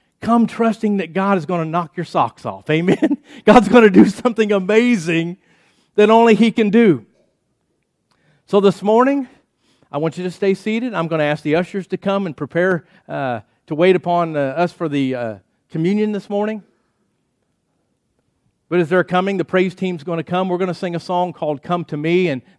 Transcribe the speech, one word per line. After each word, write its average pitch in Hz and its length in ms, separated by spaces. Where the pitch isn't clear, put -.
Come 233 260
trusting 220 520
that 165 160
God 196 240
is 151 80
gonna 170 200
knock 165 300
your 175 80
socks 135 420
off. 98 240
Amen? 175 480
<laughs> - 140
God's 208 240
gonna 226 200
do 190 160
something 214 460
amazing 185 840
that 208 140
only 226 260
He 233 160
can 214 180
do. 185 360
So 202 140
this 190 240
morning, 254 460
I 143 60
want 156 200
you 185 80
to 180 60
stay 196 220
seated. 226 400
I'm 170 140
gonna 156 160
ask 151 180
the 147 140
ushers 180 320
to 185 100
come 196 280
and 160 100
prepare, 175 500
uh, 135 320
to 156 80
wait 180 200
upon, 170 400
uh, 147 40
us 147 340
for 165 160
the, 135 260
uh, 113 200
communion 202 420
this 202 180
morning. 208 340
But 175 100
as 160 100
they're 180 140
coming, 190 340
the 165 60
praise 185 300
team's 180 300
gonna 165 200
come. 185 260
We're 175 100
gonna 185 140
sing 175 220
a 165 40
song 180 340
called 151 300
"Come 175 220
to 156 120
Me." 170 320
And 131 120